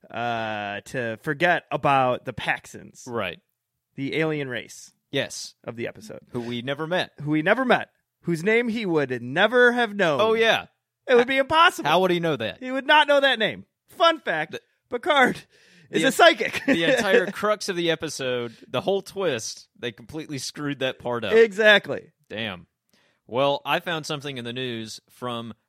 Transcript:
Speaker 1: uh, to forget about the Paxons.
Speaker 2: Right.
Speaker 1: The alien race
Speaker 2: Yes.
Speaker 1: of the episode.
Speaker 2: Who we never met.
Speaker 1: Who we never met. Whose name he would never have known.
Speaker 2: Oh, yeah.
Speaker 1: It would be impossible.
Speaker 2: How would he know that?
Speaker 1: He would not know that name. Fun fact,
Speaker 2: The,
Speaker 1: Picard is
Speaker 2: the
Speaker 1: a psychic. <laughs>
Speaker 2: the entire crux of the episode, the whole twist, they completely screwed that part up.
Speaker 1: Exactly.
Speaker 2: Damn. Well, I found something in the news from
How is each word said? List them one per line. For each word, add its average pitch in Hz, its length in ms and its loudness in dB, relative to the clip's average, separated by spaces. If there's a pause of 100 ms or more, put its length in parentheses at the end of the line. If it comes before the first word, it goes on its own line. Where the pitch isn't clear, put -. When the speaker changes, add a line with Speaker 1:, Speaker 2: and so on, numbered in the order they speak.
(120)
Speaker 1:
uh, 107 720 -6
to 117 360 -6
forget 160 500 0
about 135 540 2
the 123 80 -10
Paxons. - 760 -8
Speaker 2:
Right. 107 320 -6 (560)
Speaker 1:
The 135 220 -6
alien 151 300 -4
race - 460 -14 (180)
Speaker 2:
Yes. - 520 -8
Speaker 1:
of 120 120 -12
the 113 120 -8
episode. - 320 -16 (120)
Speaker 2:
Who 123 100 -6
we 120 200 -8
never 139 260 -8
met. 170 240 -4 (100)
Speaker 1:
Who 147 100 -4
we 156 100 0
never 226 240 0
met. 175 240 0 (320)
Whose 165 220 -4
name 233 240 2
he 226 180 -4
would 135 360 0
never 220 500 4
have 233 240 -2
known. 170 260 2
Speaker 2:
Oh, 220 120 4
yeah. 220 320 2 (420)
Speaker 1:
It 254 80 4
would 240 120 6
be 269 100 0
impossible. 320 520 4
Speaker 2:
How 175 120 4
would 185 100 2
he 175 80 2
know 165 160 0
that? 110 260 -6
Speaker 1:
He 254 100 -8
would 262 140 -4
not 302 220 6
know 285 140 6
that 262 180 2
name. 123 260 -2 (220)
Fun 330 320 2
fact, 160 320 -4
Speaker 2:
The, - 100 -12 (280)
Speaker 1:
Picard 277 520 2 (480)
is - 120 0
Speaker 2:
the 269 80 4
Speaker 1:
a - 20 0
psychic. - 520 4
<laughs> - 40 -2
Speaker 2:
the 170 160 2
entire 196 480 2
crux 208 380 -4
of 190 80 -4
the 170 140 0
episode, 127 640 -4 (120)
the 123 140 -2
whole 190 200 0
twist, - 680 -6 (100)
they 120 140 -8
completely 151 440 -12
screwed 143 420 -8
that 131 200 -4
part 120 240 -4
up. - 100 -2
Speaker 1:
Exactly. 208 760 4 (180)
Speaker 2:
Damn. 98 380 -10 (580)
Well, 139 400 0
I 147 140 0
found 165 260 -6
something 143 320 -8
in 117 80 -10
the 120 80 -8
news 120 460 -8 (100)
from 117 440 -10 (160)